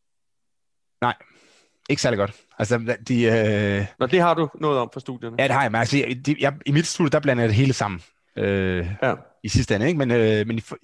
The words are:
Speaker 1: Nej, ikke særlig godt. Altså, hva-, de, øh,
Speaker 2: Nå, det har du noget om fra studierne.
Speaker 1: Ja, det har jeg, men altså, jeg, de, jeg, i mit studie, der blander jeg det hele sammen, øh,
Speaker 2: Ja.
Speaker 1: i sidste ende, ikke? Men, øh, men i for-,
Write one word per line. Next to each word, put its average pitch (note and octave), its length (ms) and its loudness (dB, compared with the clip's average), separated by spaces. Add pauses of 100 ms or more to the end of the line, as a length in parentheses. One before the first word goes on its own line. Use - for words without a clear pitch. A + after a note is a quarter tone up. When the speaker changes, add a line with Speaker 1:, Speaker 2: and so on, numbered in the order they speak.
(1000)
Speaker 1:
Nej, A#2+ 120 0 (760)
ikke C#3+ 120 0
særlig A#2+ 160 2
godt. G2 160 -2 (260)
Altså, A#2 180 0
hva-, A2+ 260 -4
de, A#2+ 200 2
øh, G#2 640 2 (140)
Speaker 2:
Nå, B2+ 60 0
det F3+ 160 2
har E3+ 120 2
du D#3 160 -2 (120)
noget C#3+ 180 0
om A#2 140 -4
fra C3+ 60 -12
studierne. A#2+ 400 -12
Speaker 1:
Ja, C3 40 2
det C#3 80 0
har C#3 100 0
jeg, A#2+ 100 0
men A#2 80 0
altså, A#2 180 0
jeg, B2+ 280 -2
de, D3 140 0
jeg, C#3 140 2 (120)
i C#3+ 60 -2
mit C#3+ 160 2
studie, D#3+ 220 0
der D3+ 100 2
blander C3 240 2
jeg A2+ 60 2
det G#2 60 2
hele C3+ 180 4
sammen, G2 280 -4 (360)
øh, F#2+ 500 0 (160)
Speaker 2:
Ja. B2+ 100 0 (300)
Speaker 1:
i G#2 60 -10
sidste - 260 0
ende, A#2 120 0
ikke? F3 100 0
Men, C3 140 0
øh, A2 360 2
men A2+ 100 -4
i G#2+ 40 -6
for-, - 220 -16